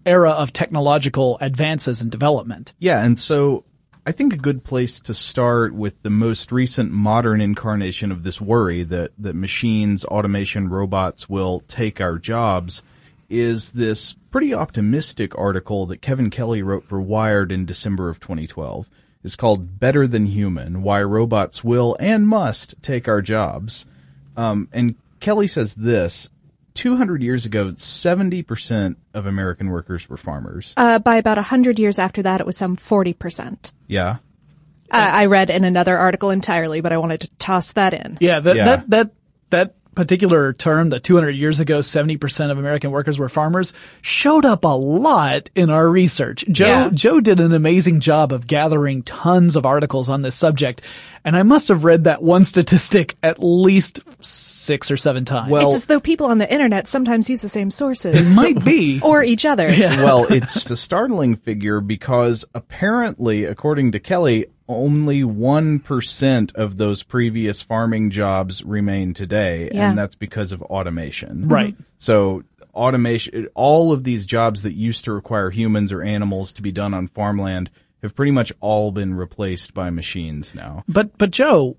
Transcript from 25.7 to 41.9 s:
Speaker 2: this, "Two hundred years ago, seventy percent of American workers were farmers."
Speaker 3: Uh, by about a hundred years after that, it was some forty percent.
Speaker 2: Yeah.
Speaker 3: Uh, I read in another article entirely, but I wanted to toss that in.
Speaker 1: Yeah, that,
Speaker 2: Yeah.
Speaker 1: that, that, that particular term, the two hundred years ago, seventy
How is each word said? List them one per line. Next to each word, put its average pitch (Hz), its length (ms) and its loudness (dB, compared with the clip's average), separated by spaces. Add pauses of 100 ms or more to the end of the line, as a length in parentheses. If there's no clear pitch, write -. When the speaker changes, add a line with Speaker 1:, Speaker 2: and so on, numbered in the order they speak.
Speaker 2:
this, 107 560 -2 (440)
"Two 247 220 0
hundred 185 280 0
years 123 220 -2
ago, 101 300 -2
seventy 180 680 -2
percent 104 520 -4 (160)
of 101 140 -8
American 98 440 -4
workers 85 380 -8
were 65 80 -14
farmers." 69 600 -12
Speaker 3:
Uh, 233 240 4
by 226 160 2
about 220 220 2
a 208 40 0
hundred 247 380 2
years 202 180 2
after 190 240 -2
that, 190 180 0
it - 60 -8
was 180 100 -6
some 185 200 -4
forty 190 360 0
percent. - 600 -12 (160)
Speaker 2:
Yeah. 98 300 -2 (760)
Speaker 3:
Uh, 240 60 2
I 208 280 4
read 190 240 4
in 180 140 0
another 180 340 2
article 185 320 2
entirely, 170 500 -2
but 170 120 -2
I 165 60 0
wanted 160 240 -4
to 165 60 -12 (120)
toss 185 320 -2
that 190 200 2
in. - 280 -10
Speaker 1:
Yeah, 170 180 4
that, 170 180 4
Speaker 2:
Yeah. 208 80 4
Speaker 1:
that, 254 260 4
that, 220 200 4 (400)
that 185 240 2 (200)
particular 175 580 2
term, 160 380 2
the - 100 -4
two 180 140 2
hundred 147 220 4
years 147 240 0
ago, 151 200 0
seventy 151 380 -2